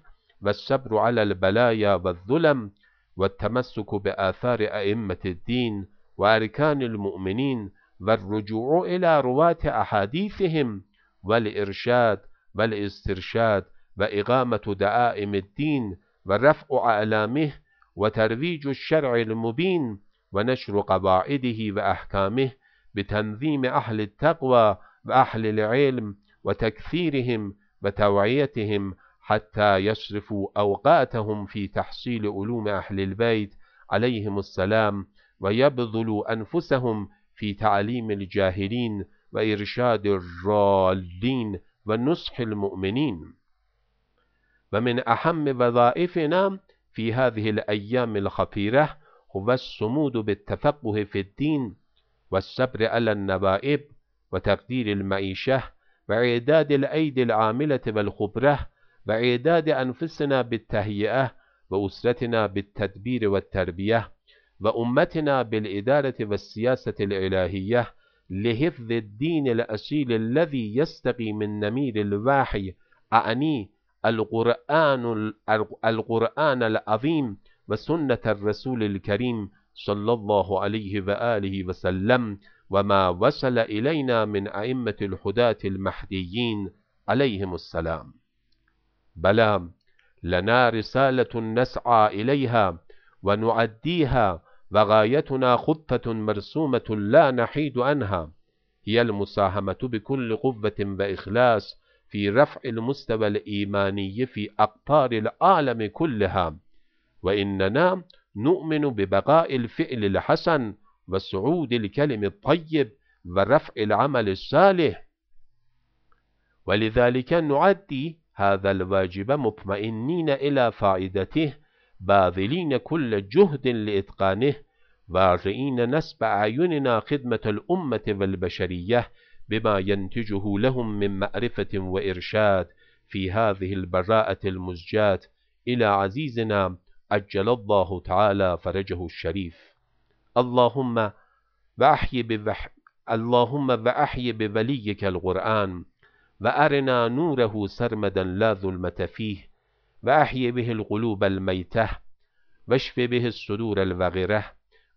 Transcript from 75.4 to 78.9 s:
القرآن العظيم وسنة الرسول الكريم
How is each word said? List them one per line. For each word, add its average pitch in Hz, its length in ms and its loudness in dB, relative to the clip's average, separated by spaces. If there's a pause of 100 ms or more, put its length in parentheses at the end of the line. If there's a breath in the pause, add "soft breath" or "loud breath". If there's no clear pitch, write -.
القرآن 113 800 0
العظيم 113 760 0 (320)
وسنة 131 580 -2
الرسول 107 560 -2
الكريم 104 680 -2 (240 soft breath)